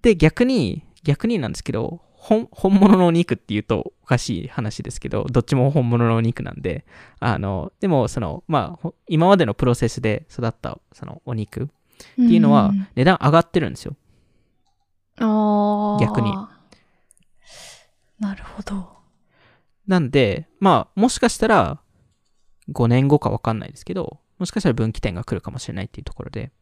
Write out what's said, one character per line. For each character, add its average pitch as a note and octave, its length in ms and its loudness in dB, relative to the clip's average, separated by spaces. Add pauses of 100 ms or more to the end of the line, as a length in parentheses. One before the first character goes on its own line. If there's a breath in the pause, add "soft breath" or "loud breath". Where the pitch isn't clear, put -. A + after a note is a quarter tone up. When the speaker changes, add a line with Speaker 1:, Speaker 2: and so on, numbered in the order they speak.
Speaker 1:
で、 A3+ 120 6
逆 D#3+ 300 2
に、 A3 380 -2 (200)
逆 C#3+ 220 -2
に A3+ 140 -2
な B2 100 -4
ん - 40 -8
で - 20 -10
す - 80 -14
け - 80 -6
ど、 B2+ 300 -6 (120)
ほ - 220 0
ん-、 A3+ 160 -4
本 G3 220 0
物 G3 240 8
の F3+ 100 4
お E3+ 40 4
肉 E3+ 240 0
っ - 20 -18
て - 160 -10
い G#2 60 -2
う G#2+ 40 -6
と - 300 -4 (100)
お - 20 -20
か B2 120 0
し A2 280 -6
い - 20 -12
話 A2 360 -8
で - 80 -12
す - 80 -14
け - 100 -12
ど、 G#2+ 220 -4
ど B2 80 2
っ A#2 40 0
ち - 120 -2
も C3+ 160 2
本 C3+ 180 0
物 A#2+ 180 0
の A2+ 100 0
お A2+ 40 0
肉 A#2 220 -4
な - 80 -10
ん - 100 -16
で、 - 240 -6 (340 soft breath)
あ A2+ 200 -4
の、 G2 400 -6
で G#3 80 -4
も、 C3+ 200 2
そ - 120 -8
の、 F2 280 -8
ま B2 260 -4
あ、 - 20 -16
ほ-、 - 180 -10 (140)
今 E3 200 2
ま G3 100 6
で E3+ 80 2
の G#2 80 -4
プ - 120 -2
ロ B2 80 4
セ A#2+ 140 0
ス - 140 -6
で - 280 -4
育 A#2 180 -6
っ A2 40 -2
た、 - 280 -12 (140)
そ - 120 -20
の、 - 200 -18
お B2+ 80 -8
肉 A2 300 -8
っ C#3+ 40 -8 (480 soft breath)
て B3+ 60 0
い A#3 160 8
う A3 40 6
の G#3+ 100 6
は、 G#3+ 160 6
Speaker 2:
う G3+ 60 2
ん。 G3 220 -2
Speaker 1:
値 B2 80 2
段 E3+ 160 4
上 C#3+ 120 4
が E3 80 6
っ E3+ 100 0
て - 100 -2
る C3 100 -2
ん B1+ 40 -10
で - 40 -14
す - 80 -18
よ。 C#3 100 -10 (1200)
Speaker 2:
あ G#3 800 2
ー。 - 20 2
Speaker 1:
逆 G#3+ 200 0
に。 G#3 100 0 (1900 loud breath)
Speaker 2:
な G3 160 -6
る - 80 -18
ほ - 180 -16
ど。 G3 360 -12 (920)
Speaker 1:
な F#3 120 2
ん C3+ 120 -2
で、 C#3 360 2 (120)
ま G3 360 4
あ、 - 40 -4
も A3+ 100 4
し - 80 -4
か A#3+ 120 2
し - 80 -4
た A3+ 100 0
ら、 D3 340 0 (880)
五 A#2+ 200 0
年 B2+ 180 4
後 C#3+ 120 4
か - 100 -2
わ G#2 100 -4
か A2+ 140 -4
ん A2 60 -6
な - 80 -14
い - 40 -20
で - 60 -20
す - 80 -20
け - 80 -10
ど、 - 260 -10 (180)
も F#3 80 -6
し - 60 -10
か - 80 -6
し F#3+ 40 -8
た E3+ 60 4
ら B2 40 2
分 A#2 180 -2
岐 - 80 -10
点 G#2 140 -4
が F2 100 -8
来 - 100 -8
る - 60 -6
か - 120 -10
も - 80 -10
し - 100 -12
れ - 60 -12
な - 60 -8
い G3+ 40 -8
っ - 20 -16
て - 120 -18
い - 20 -16
う - 20 -20
と - 100 -14
こ - 100 -14
ろ - 60 -14
で。 A#2 220 -12 (100)